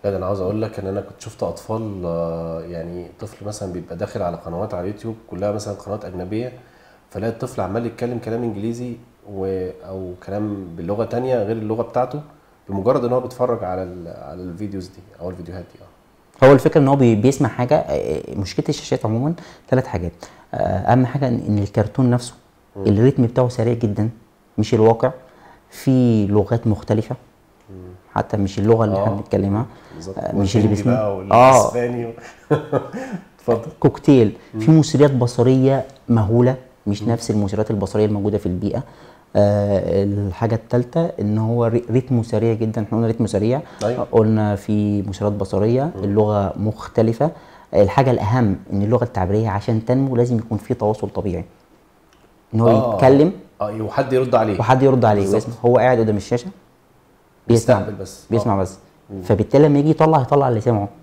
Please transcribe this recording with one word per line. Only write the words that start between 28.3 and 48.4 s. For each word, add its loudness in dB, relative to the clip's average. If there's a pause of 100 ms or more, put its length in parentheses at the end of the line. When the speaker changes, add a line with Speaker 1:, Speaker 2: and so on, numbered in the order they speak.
Speaker 2:
مش -2
اللغة 4
اللي 0
إحنا 0
Speaker 1:
آه. -4
Speaker 2:
بنتكلمها. -2 (300)
Speaker 1:
بالظبط. -14
Speaker 2:
آه، -8
مش 0
اللي 4
Speaker 1:
والهندي 0
Speaker 2:
بيسمع-، 2
Speaker 1:
بقى 0
Speaker 2:
آه. -4
Speaker 1:
والأسباني 4
و-، -10 (400)
<laughs> 4 (840)
اتفضل. -4
Speaker 2:
كوكتيل. 4 (160)
Speaker 1:
مم. -8
Speaker 2:
في 4
مثيرات 6
بصرية 2 (240)
مهولة، 4 (320)
مش -4
Speaker 1:
مم. -2
Speaker 2:
نفس -4
المثيرات -2
البصرية 0
الموجودة 0
في -4
البيئة. -4 (520)
آه، 2
الحاجة -2
التالتة -2
إن -2
هو 0
ري-، 0
ريتمه 0
سريع 0
جدًا، -2
إحنا -4
قلنا 2
ريتمه -2
سريع. 0 (220)
Speaker 1:
أيوة. -2
Speaker 2:
قلنا 2
في -2
مثيرات -2
بصرية، 0
Speaker 1:
مم. -6
Speaker 2:
اللغة 0
مختلفة. -2 (420)
الحاجة 4
الأهم 2 (180)